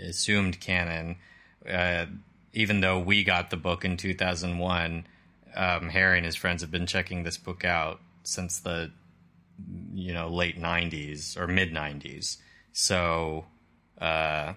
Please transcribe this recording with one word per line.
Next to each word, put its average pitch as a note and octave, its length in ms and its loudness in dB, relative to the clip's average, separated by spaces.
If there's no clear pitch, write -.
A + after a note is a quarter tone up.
assumed F#2+ 560 2
canon, E2+ 580 -2
uh, F2 360 2
even G#2 280 4
though F#2 180 4
we G2 240 0
got F2+ 260 2
the F2+ 80 -2
book F2 280 -2
in F#2 120 0
two F#2+ 160 -4
thousand F2+ 440 -2
one, E2+ 480 0
um, F2 340 0
Harry F#2 280 6
and E2+ 80 2
his E2 100 -2
friends F2 260 0
have D#2 100 -8
been F2 160 0
checking F2+ 360 -2
this E2 140 -6
book - 280 -8
out E2 340 0
since - 360 -6
the, E2+ 320 -4
you F2+ 200 -6
know, E2 160 -4
late F2 280 0
nineties D#2+ 800 -2
or F2 100 -2
mid F2+ 260 2
nineties. D2 640 -6
So, E2 720 2
uh, D#2+ 580 2